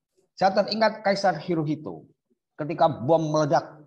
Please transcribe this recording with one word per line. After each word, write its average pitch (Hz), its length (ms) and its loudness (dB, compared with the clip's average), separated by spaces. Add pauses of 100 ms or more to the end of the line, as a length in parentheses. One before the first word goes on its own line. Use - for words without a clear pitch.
(340)
saya 190 200 2
teringat 208 480 0
Kaisar 196 360 0
Hirohito 147 680 -4 (480)
ketika 165 320 0
bom 156 360 2 (120)
meledak 151 320 2 (200)